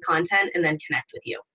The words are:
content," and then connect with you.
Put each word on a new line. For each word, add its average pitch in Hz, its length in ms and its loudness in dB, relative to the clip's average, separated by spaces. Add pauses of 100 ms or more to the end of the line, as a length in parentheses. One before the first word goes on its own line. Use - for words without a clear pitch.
content," 185 500 2
and 175 80 2
then 156 140 2 (100)
connect 123 260 -4
with - 120 -12
you. - 160 -8 (140)